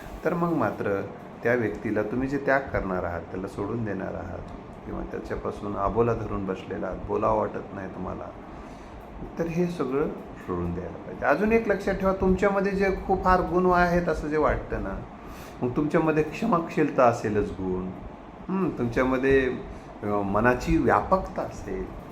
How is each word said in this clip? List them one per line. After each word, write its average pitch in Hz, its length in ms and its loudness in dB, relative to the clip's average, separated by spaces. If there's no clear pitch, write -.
तर 175 100 2
मग 170 180 2
मात्र 101 500 0
त्या 120 120 4
व्यक्तीला 107 480 0
तुम्ही 123 260 0
जे 139 100 0
त्याग 135 220 4
करणार 95 440 -2
आहात, 85 160 -2
त्याला 92 280 -8
सोडून 110 360 -4
देणार 95 300 -4
आहात 90 240 -8
किंवा 95 160 -6
त्याच्यापासून 101 720 -6
आबोला 104 380 4
धरून 101 320 -4
बसलेला 95 400 -4
आहात, 90 200 -4
बोलावं 107 320 2
वाटत 92 360 -4
नाही 95 140 -8
तुम्हाला, 90 360 -8
तर 170 80 -2
हे 170 200 0
सगळं 147 420 0
सोडून 87 280 -2
द्यायला 85 220 -8
पाहिजे. - 300 -6
अजून 190 260 4
एक 226 160 4
लक्षात 196 260 2
ठेवा, 190 180 2
तुमच्यामध्ये 190 600 2
जे 190 240 2
खूप 185 180 2
फार 185 160 6
गुण 180 340 4
आहेत 175 340 4
असं 156 200 0
जे 151 80 0
वाटतं 113 460 2
ना, 98 180 -6
मग 123 140 0
तुमच्यामध्ये 156 460 4
क्षमाशीलता 160 840 2
असेलच 104 460 4
गुण, 92 360 -2
हं, 185 300 0
तुमच्यामध्ये, 131 800 4
अ, 104 40 -2
मनाची 107 720 4
व्यापकता 147 640 2
असेल. 95 420 -6